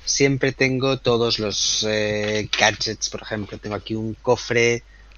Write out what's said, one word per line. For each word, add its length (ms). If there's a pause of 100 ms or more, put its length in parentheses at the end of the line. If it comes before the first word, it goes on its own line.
siempre 480
tengo 460
todos 420
los, 480
eh, 680
gadgets, 540
por 120
ejemplo. 360
Tengo 160
aquí 220
un 180
cofre 680 (360)